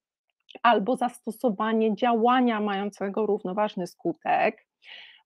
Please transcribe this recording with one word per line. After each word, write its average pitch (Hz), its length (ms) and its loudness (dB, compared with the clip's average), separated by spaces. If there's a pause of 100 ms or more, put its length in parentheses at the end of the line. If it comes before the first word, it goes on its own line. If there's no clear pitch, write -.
(640)
albo 226 320 4
zastosowanie 220 1000 -2
działania 240 640 2
mającego 202 640 -4
równoważny 202 640 -2
skutek, 165 760 -2 (600)